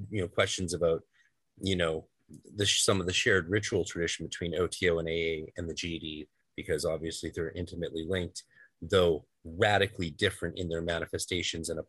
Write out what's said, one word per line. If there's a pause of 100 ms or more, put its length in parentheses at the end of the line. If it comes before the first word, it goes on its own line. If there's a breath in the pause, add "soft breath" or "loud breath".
you
know,
questions
about, (600)
you
know, (480)
the,
some
of
the
shared
ritual
tradition
between
O
T
O
and
A
A
and
the
G
D, (280)
because
obviously
they're
intimately
linked, (380 soft breath)
though (180)
radically
different
in
their
manifestations
and